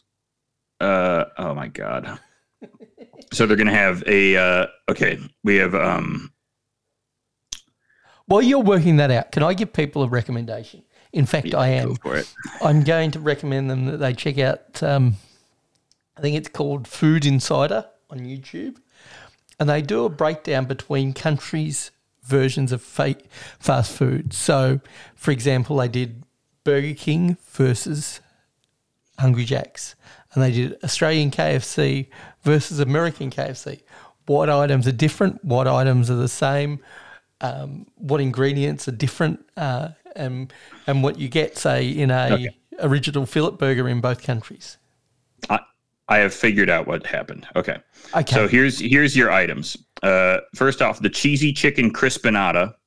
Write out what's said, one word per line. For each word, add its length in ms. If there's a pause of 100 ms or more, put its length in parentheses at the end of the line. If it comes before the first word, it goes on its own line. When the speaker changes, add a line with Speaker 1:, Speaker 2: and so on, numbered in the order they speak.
(800)
Speaker 1:
Uh, 460 (120)
oh 160
my 140
God. 560
Speaker 2:
<laughs> 460 (600)
Speaker 1:
So 140
they're 120
gonna 140
have 360
a, 300
uh, 300 (220)
okay, 300 (240)
we 140
have, 180
um, 580 (1900)
Speaker 2:
While 160
you're 180
working 380
that 140
out, 200
can 120
I 100
give 180
people 300
a 60
recommendation? 720 (320)
In 140
fact, 220
Speaker 1:
Yeah, 100
Speaker 2:
I 80
am. 220
Speaker 1:
go 120
for 140
it. 180 (260)
Speaker 2:
I'm 240
going 280
to 80
recommend 500
them 160
that 120
they 160
check 260
out, 420
um, 360 (1000)
I 40
think 160
it's 120
called 380
Food 360
Insider 600 (240)
on 120
YouTube, 560 (840)
and 100
they 140
do 220
a 40
breakdown 560
between 480
countries' 800 (320)
versions 480
of 100
fa-, 340 (440)
fast 360
food. 380
So, 480 (320)
for 160
example, 480
they 100
did 360 (400)
Burger 320
King 420 (140)
versus 680 (1000)
Hungry 260
Jack's, 500 (380)
and 100
they 80
did 320
Australian 480
K 240
F 80
C 440 (360)
versus 360
American 520
K 140
F 120
C. 220 (480)
What 200
items 400
are 40
different? 520
What 240
items 440
are 40
the 120
same? 520 (600)
Um, 540
what 260
ingredients 680
are 40
different? 520 (140)
Uh, 320 (260)
and, 380 (320)
and 160
what 180
you 100
get, 280
say, 320
in 220
a 200
Speaker 1:
Okay. 180 (300)
Speaker 2:
original 460
fillet 320
burger 320
in 120
both 200
countries. 560 (720)
Speaker 1:
I, 100 (500)
I 80
have 160
figured 360
out 180
what 180
happened. 500
Okay. 220 (380)
Speaker 2:
Okay. 200
Speaker 1:
So 120
here's, 320
here's 360
your 160
items. 460 (260)
Uh, 360 (160)
first 260
off, 200
the 80
cheesy 440
chicken 400
crispinata. 800 (140)